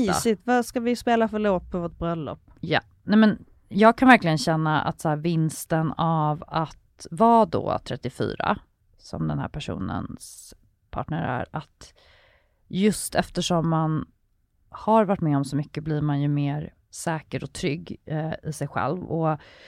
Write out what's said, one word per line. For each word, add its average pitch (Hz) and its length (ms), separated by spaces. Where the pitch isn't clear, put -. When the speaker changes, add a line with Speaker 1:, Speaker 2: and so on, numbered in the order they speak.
Speaker 1:
mysigt. 220 320
Vad 247 200
ska - 140
vi 233 160
spela 226 320
för 214 120
låt 196 320
på 180 80
vårt 170 180
bröllop? 165 420
Speaker 2:
Ja. 160 200
Nej, 202 140
men 214 280
jag 220 280
kan 254 100
verkligen 170 300
känna 156 440
att - 200
så 165 80
här, 151 60
vinsten 160 840
av 156 500
att - 640
vara 226 340
då 101 380
trettiofyra, - 760
som - 300
den 147 120
här 135 80
personens - 1040
partner - 320
är, - 120
att - 420
just - 480
eftersom 175 540
man 160 360
har 220 360
varit 185 160
med 147 160
om 139 80
så 143 100
mycket 151 280
blir 151 180
man 147 200
ju 143 60
mer 143 460
säker - 520
och - 100
trygg, 165 520
eh, 156 280
i 156 100
sig 143 140
själv. 139 360
Och 160 360